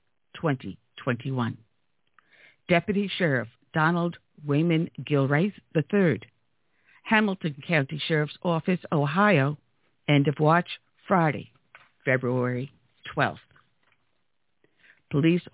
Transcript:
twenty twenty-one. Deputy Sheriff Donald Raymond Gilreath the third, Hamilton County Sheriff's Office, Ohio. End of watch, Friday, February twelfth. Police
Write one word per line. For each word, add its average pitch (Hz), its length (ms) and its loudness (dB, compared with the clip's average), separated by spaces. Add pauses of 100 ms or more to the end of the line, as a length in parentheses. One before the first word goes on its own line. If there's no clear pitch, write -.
(340)
twenty 127 440 -4 (240)
twenty-one. 120 560 -4 (1080)
Deputy 185 500 0
Sheriff 131 300 0 (260)
Donald 170 420 0 (300)
Raymond 160 440 0 (120)
Gilreath 143 520 0 (200)
the 156 160 2
third, 170 360 2 (800)
Hamilton 196 640 0
County 151 420 -2
Sheriff's 151 340 -2
Office, 175 380 -2 (100)
Ohio. 151 640 2 (520)
End 147 200 4
of 143 100 -2
watch, 160 300 2 (380)
Friday, 160 460 0 (520)
February 127 680 -2 (400)
twelfth. 117 280 -2 (1700)
Police 165 320 2 (120)